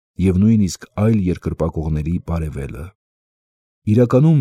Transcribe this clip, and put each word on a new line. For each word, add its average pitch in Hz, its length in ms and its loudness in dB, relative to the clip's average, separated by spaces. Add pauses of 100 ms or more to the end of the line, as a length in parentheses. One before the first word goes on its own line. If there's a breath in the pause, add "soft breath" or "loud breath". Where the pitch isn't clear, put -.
(180)
և 92 180 2
նույնիսկ 104 440 2 (200)
այլ 110 180 2 (140)
երկրպագողների 78 800 -4 (140)
բարևելը։ 78 560 -8 (1040)
Իրականում 127 540 4